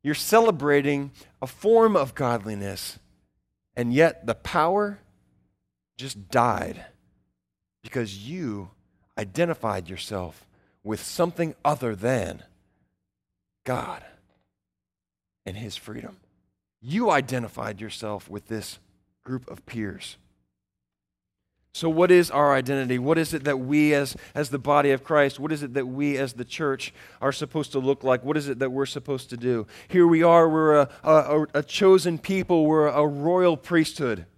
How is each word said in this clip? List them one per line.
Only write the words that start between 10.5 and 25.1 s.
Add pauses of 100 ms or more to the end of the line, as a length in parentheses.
with
something (100)
other
than (1200)
God (1400)
and
his
freedom. (600)
You
identified
yourself
with
this (460)
group
of
peers." (1600)
So
what
is
our
identity?
What
is
it
that
we
as, (200)
as
the
body
of
Christ,